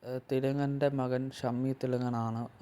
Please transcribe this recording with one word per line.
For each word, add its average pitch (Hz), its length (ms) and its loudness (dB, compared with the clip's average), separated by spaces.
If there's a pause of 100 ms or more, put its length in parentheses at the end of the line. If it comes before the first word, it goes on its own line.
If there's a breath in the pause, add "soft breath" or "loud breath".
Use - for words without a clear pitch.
ഏഹ്, 127 160 -4 (120)
തിലകൻ്റെ 139 560 2
മകൻ 131 420 0
ഷമ്മി 127 540 0
തിലകനാണ് 120 640 0 (140)